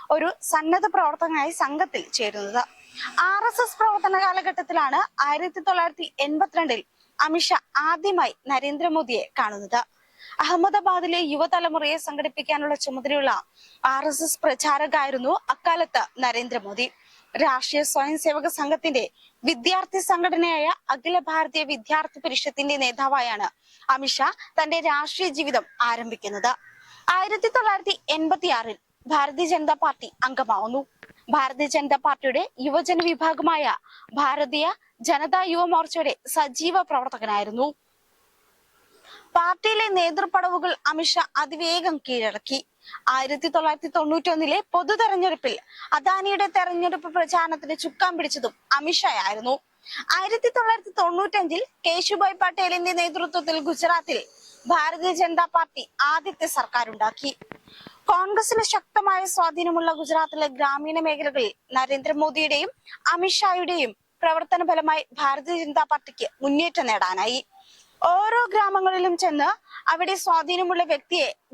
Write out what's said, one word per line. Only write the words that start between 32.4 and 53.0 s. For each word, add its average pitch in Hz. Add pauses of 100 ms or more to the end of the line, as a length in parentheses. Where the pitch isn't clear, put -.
യുവജന 330 (120)
വിഭാഗമായ 320 (560)
ഭാരതീയ 294 (400)
ജനതാ 320 (120)
യുവമോർച്ചയുടെ 339 (220)
സജീവ 311 (140)
പ്രവർത്തകനായിരുന്നു. 226 (1700)
പാർട്ടിയിലെ 403 (120)
നേതൃപടവുകൾ 359 (180)
അമിത്ഷാ 320 (180)
അതിവേഗം 330 (100)
കീഴടക്കി. 233 (540)
ആയിരത്തി 269
തൊള്ളായിരത്തി 311
തൊണ്ണൂറ്റൊന്നിലെ 320 (160)
പൊതു 349
തെരഞ്ഞെടുപ്പിൽ 339 (440)
അദാനിയുടെ 381
തെരഞ്ഞെടുപ്പ് 349
പ്രചാരണത്തിന് 320
ചുക്കാൻ 359
പിടിച്ചതും 294 (240)
അമിത്ഷായായിരുന്നു. 247 (600)
ആയിരത്തി 427
തൊള്ളായിരത്തി 453
തൊണ്ണൂറ്റഞ്ചിൽ 349 (240)
കേശുഭായ് 370
പട്ടേലിന്റെ 359
നേതൃത്വത്തിൽ 339 (120)